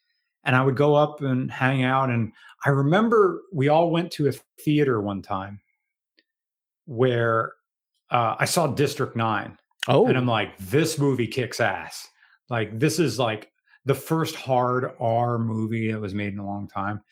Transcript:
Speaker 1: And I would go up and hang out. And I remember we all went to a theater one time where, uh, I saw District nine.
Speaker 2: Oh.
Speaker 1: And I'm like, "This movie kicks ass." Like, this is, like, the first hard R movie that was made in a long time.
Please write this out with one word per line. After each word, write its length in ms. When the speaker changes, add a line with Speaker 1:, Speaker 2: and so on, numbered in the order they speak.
Speaker 1:
And 120
I 80
would 120
go 200
up 260
and 300
hang 320
out. 260
And 220
I 40
remember 760
we 140
all 240
went 220
to 140
a 40
theater 380
one 200
time 380
where, 680
uh, 300
I 60
saw 220
District 480
nine. 420
Speaker 2:
Oh. 200
Speaker 1:
And 100
I'm 100
like, 300
"This 420
movie 280
kicks 320
ass." 480
Like, 300
this 200
is, 200
like, 320
the 100
first 400
hard 640
R 380
movie 540
that 100
was 120
made 200
in 60
a 60
long 220
time. 340